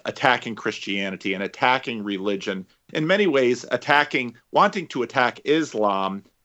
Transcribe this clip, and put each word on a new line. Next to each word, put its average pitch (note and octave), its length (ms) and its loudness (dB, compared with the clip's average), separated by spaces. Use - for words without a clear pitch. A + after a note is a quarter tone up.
attacking A#2+ 500 0
Christianity G2 800 -6
and F#2 80 -6
attacking B2 600 -2
religion, G2 600 -4
in D#3 160 -2
many G3 180 4
ways B2+ 460 2
attacking, C#3 640 0
wanting F#3+ 360 2
to C3+ 140 -4
attack A#2+ 420 0
Islam, G#2 800 0